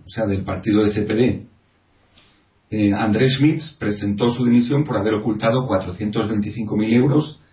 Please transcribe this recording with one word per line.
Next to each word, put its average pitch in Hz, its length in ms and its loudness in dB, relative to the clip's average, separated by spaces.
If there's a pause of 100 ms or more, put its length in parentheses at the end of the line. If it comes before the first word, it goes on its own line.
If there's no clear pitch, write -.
o - 40 -20
sea, 113 180 -4
del 98 160 -2
partido 101 400 0
S 104 180 0
P 104 140 -4
D, 117 300 0 (1300)
eh, 104 220 2
Andrés 117 440 2
Schmitz 156 420 0
presentó 104 500 -2
su 123 160 -2
dimisión 120 380 2
por 127 140 -4
haber 107 180 0
ocultado 113 520 0
cuatrocientos 104 600 -4
veinticinco 104 480 -4
mil 110 160 0
euros, 139 480 2 (120)